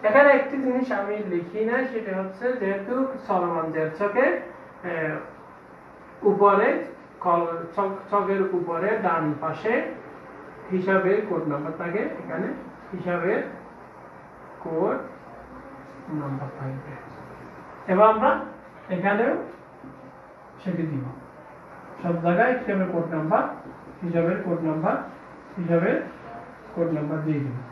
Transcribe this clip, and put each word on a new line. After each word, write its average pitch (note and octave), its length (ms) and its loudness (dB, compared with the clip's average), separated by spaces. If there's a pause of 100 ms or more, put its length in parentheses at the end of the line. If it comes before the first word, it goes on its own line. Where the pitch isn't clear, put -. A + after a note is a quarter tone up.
এখানে C#4 220 10
একটি C4+ 320 4
জিনিস B3+ 300 0
আমি G3+ 240 -2
লিখি G3 480 -2
না, B3 280 2
সেটি G3+ 180 -4
হচ্ছে F#3+ 420 -2
যেহেতু G#3 540 0 (200)
চলমান E3+ 460 0
জের D#3 260 0
ছকে, B3 420 4 (440)
আহ, - 1400 -6
উপরে G3+ 580 6 (360)
কল-, E3+ 560 0
ছক-, G3 340 -2
ছকের G3 320 2
উপরে F3+ 600 0
ডান D#3 380 2
পাশে F#3+ 420 0 (880)
হিসাবের F#3+ 580 4
কোড D#3 200 0
নাম্বার D3+ 300 -2
থাকে, F3 200 -2
এখানে B3 480 -4 (460)
হিসাবের F3+ 500 0 (1160)
কোড E3+ 360 0 (1160)
নাম্বার C3+ 340 -4 (120)
থাকবে। C3+ 320 -8 (1000)
এবার G#3 160 10
আমরা - 320 4 (500)
এখানেও G#3 460 2 (1300)
সেটি E3 180 -2
দিব, C#3+ 220 -2 (960)
সব E3+ 200 0
জায়গায় G#3+ 300 6
হিসাবের F#3+ 400 0
কোড E3 220 0
নাম্বার, D#3 280 2 (600)
হিসাবের E3+ 420 2
কোড E3+ 200 0
নাম্বার, D#3+ 320 2 (640)
হিসাবের F3 440 2 (720)
code E3 180 2
number D3+ 320 0
দিয়ে D3+ 140 2
দিব। B2+ 180 -2 (160)